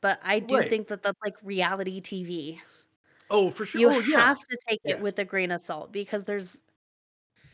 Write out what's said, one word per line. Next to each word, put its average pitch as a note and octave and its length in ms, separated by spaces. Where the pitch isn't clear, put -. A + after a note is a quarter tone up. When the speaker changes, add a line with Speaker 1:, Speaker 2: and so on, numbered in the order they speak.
Speaker 1:
but G3 200
I G3+ 180
do A#3+ 220
Speaker 2:
Right. - 20
Speaker 1:
think A3 260
that G#3 120
that's, G3+ 220
like, G#3 180
reality F#3+ 600
T F#3 220
V. E3 380
Speaker 2:
Oh, G3+ 220
for G#3+ 140
sure. A3 160
Speaker 1:
You A#3+ 80
Speaker 2:
Oh, C#4 100
yeah. A#3+ 300
Speaker 1:
have C#4 100
to B3 180
take A3 180
it F#3+ 140
Speaker 2:
Yes. - 20
Speaker 1:
with G3+ 180
a G3 60
grain F#3 260
of E3+ 100
salt D#3 300
because G3+ 340
there's, G3+ 380